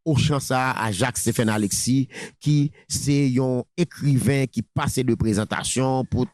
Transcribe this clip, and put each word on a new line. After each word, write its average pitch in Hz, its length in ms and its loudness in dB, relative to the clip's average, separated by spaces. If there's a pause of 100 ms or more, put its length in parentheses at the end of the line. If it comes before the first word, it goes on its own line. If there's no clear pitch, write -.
au 156 120 0
chant 143 240 2
ça 131 320 0
à 110 180 -2
Jacques 117 260 -2
Stéphane 113 320 0
Alexis, 110 600 0 (320)
qui 147 320 2 (160)
c'est 143 520 0
un 127 220 0 (140)
écrivain 139 720 0
qui - 160 -6
passe - 360 -2
de 127 160 2
présentation 117 920 0
pour, 123 300 -2